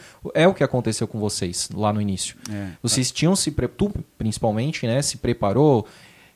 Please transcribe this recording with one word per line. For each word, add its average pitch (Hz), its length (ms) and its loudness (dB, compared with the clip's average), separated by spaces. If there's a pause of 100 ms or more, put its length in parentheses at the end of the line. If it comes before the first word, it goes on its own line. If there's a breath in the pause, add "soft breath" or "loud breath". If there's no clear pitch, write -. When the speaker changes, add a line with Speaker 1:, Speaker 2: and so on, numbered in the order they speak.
(360 loud breath)
Speaker 1:
é 165 140 6
o 190 40 4
que 151 120 0
aconteceu 113 420 0
com 110 140 -6
vocês 98 520 -4
lá 104 200 0
no 107 80 0
início. 98 340 -4 (160)
Speaker 2:
É. 101 200 -8 (120)
Speaker 1:
Vocês 123 300 0
tinham 180 240 2
se 151 160 -2
pre-, 127 160 -2
tu, 202 240 -2 (260)
principalmente, 110 680 -2
né, 120 160 0
se 135 180 -4
preparou, 120 680 2 (500 loud breath)